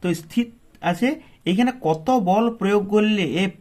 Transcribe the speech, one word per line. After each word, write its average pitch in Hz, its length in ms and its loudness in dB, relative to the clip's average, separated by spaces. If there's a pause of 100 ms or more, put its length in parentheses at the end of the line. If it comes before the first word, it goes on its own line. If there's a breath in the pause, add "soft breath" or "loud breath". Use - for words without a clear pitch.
তো - 60 -6 (140)
স্থির - 260 -2 (440)
আছে, 226 180 0 (420 loud breath)
এখানে 240 200 2 (160)
কত 233 200 -2 (220)
বল 208 160 2 (160)
প্রয়োগ 202 220 2 (120)
করলে 214 300 2 (200)
এফ 190 160 -4